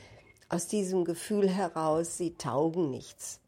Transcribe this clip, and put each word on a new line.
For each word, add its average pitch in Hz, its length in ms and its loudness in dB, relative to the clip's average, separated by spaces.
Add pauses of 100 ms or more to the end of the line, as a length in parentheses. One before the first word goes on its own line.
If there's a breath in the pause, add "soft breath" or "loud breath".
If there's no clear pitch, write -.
(480 loud breath)
aus 170 200 -2
diesem 185 360 2
Gefühl 190 460 2
heraus, 165 680 0
sie 170 180 -2
taugen 156 540 0
nichts, - 600 -10